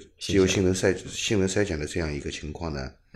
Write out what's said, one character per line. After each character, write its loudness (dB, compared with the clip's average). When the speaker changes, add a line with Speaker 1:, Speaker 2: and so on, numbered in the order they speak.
Speaker 1:
机 -2
油 8
性 4
能 6
衰-， 2
Speaker 2:
现 -8
象。 -14
Speaker 1:
性 0
能 4
衰 0
减 -2
的 -4
这 -4
样 -2
一 -6
个 -8
情 -8
况 -6
呢， -6